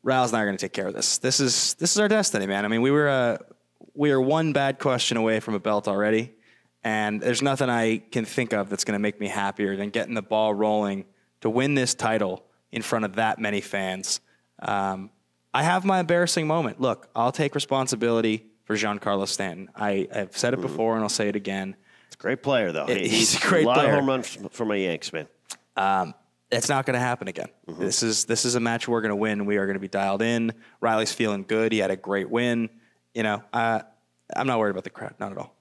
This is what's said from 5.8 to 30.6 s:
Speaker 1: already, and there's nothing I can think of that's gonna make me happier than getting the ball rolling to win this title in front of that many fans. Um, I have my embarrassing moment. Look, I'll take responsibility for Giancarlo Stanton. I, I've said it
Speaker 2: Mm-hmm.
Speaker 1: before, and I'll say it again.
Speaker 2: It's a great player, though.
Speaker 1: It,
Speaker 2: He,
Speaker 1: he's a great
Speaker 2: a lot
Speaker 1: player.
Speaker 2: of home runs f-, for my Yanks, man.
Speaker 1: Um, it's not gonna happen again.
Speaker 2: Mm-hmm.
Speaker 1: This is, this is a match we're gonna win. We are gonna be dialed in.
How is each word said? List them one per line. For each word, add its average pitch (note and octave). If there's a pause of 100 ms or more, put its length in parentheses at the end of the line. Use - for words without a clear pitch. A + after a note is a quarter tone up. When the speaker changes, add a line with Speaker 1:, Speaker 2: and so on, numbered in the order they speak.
Speaker 1:
already, G#2+ (500)
and G#2+
there's A#2+
nothing C3+
I A2+ (120)
can A#2
think A#2+
of G2+
that's G2+
gonna G#2
make G#2
me G2+
happier G2
than G2+
getting A#2
the G#2+
ball G#2+
rolling G#2 (360)
to A2+
win C3
this B2+
title G#2+ (280)
in A#2
front A2
of F#2+
that A2
many G#2
fans. F#2+ (400)
Um, G2 (440)
I C3+
have F3+
my F#3+
embarrassing E3+
moment. D#3
Look, B2
I'll A#2
take C#3+
responsibility A#2 (180)
for G#2+
Giancarlo G2+
Stanton. F#2
I, G2+
I've G2
said B2
it F#2
Speaker 2:
Mm-hmm. C3+
Speaker 1:
before, A2+
and A2
I'll G#2
say G#2
it G2+
again. G2 (300)
Speaker 2:
It's -
a -
great B2+
player, A2+
though. D2+
Speaker 1:
It, G2+
Speaker 2:
He, -
Speaker 1:
he's A2
a -
great -
Speaker 2:
a A#2
lot B2+
Speaker 1:
player. -
Speaker 2:
of -
home C3+
runs B2+
f-, F#2+
for A#2
my G#2+
Yanks, F2
man. D#2+ (500)
Speaker 1:
Um, F#2+ (360)
it's A#2
not C3+
gonna B2+
happen B2
again. - (200)
Speaker 2:
Mm-hmm. E2
Speaker 1:
This F#2+
is, A2
this A2+
is B2
a A#2+
match A#2
we're A#2
gonna G#2+
win. G#2
We G#2
are G2
gonna G2
be F#2+
dialed G2
in. A#2 (280)